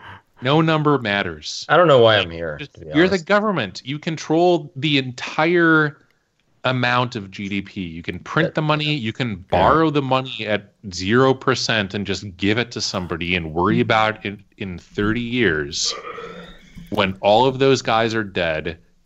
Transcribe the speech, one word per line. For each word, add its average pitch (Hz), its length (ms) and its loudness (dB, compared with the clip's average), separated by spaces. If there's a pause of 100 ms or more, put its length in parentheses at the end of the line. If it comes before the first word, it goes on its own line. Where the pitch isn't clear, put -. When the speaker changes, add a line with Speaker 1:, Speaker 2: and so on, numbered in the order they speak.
(420)
Speaker 1:
No 143 180 2
number 151 380 2
matters. 101 680 -4
Speaker 2:
I 151 80 4
don't 175 120 6
know 135 120 8
why 110 180 8
I'm 90 120 -2
here, 82 280 -8
Speaker 1:
Just, 143 160 -14
Speaker 2:
to 90 60 -20
be 82 60 -18
Speaker 1:
you're 147 220 2
the 196 60 0
Speaker 2:
honest. 170 120 -4
Speaker 1:
government. 190 580 -2
You 139 140 -8
control 165 800 0
the 143 220 0
entire 156 1000 2 (680)
amount 123 520 0
of 98 140 -10
G 98 180 -8
D 98 140 -4
P. 98 180 -12
You 85 220 -10
can 87 160 -8
print 160 300 -2
Speaker 2:
Yeah. - 60 -8
Speaker 1:
the 160 80 -2
money. 151 300 0
You 113 200 -4
can 123 180 -4
Speaker 3:
Yeah. 98 60 -6 (120)
Speaker 1:
borrow 131 400 4
the 147 140 0
money 131 440 -2
at 104 280 -4 (180)
zero 113 400 4
percent 123 640 0
and 101 100 -4
just 92 320 -6
give 104 220 2
it 120 140 -4
to 110 80 -8
somebody 87 560 -4
and 80 180 -4
worry 101 260 2
about 110 460 0
it 101 120 -10 (200)
in 92 180 -10
thirty 104 440 -4
years 92 760 -2 (960)
when 98 300 -2
all 107 260 6
of 131 120 0
those 135 220 4
guys 113 340 0
are 113 100 -2
dead, 82 520 -4 (300)